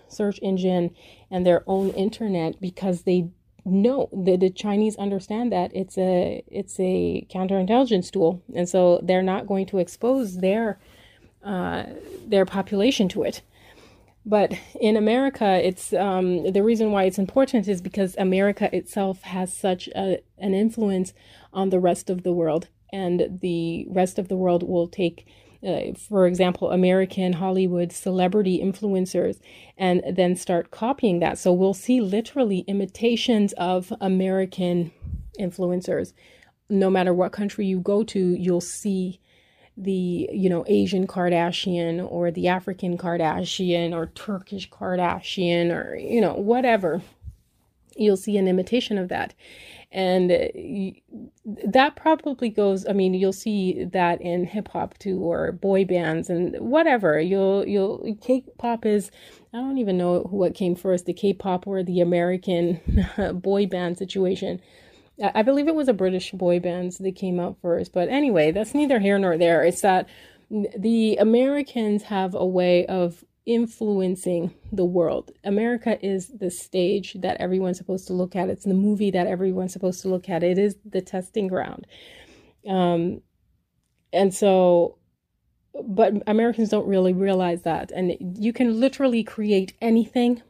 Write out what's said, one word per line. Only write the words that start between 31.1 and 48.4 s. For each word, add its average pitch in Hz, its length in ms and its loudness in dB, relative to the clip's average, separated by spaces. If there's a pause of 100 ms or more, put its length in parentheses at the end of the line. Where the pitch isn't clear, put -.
that. 160 180 0
So 185 120 4
we'll 190 220 4
see 247 280 0
literally 208 640 0
imitations 208 840 0
of 185 460 -2
American 190 920 0 (480)
influencers. 180 720 -4 (560)
No 190 220 4
matter 185 240 2
what 185 160 2
country 202 340 -4
you 190 140 0
go 202 240 0
to, 220 160 -4
you'll 180 420 2
see 190 580 -4 (560)
the, 185 560 -2
you 190 180 2
know, 170 180 0
Asian 196 400 2
Kardashian 175 1040 0
or 175 180 0
the 175 180 -2
African 180 480 -2
Kardashian 170 1000 -2
or 165 140 -4
Turkish 190 640 -10
Kardashian 175 1040 0
or, - 220 -6
you - 260 0
know, 180 120 4
whatever. 202 680 2 (920)
You'll 208 220 2
see 202 200 -2
an 196 100 2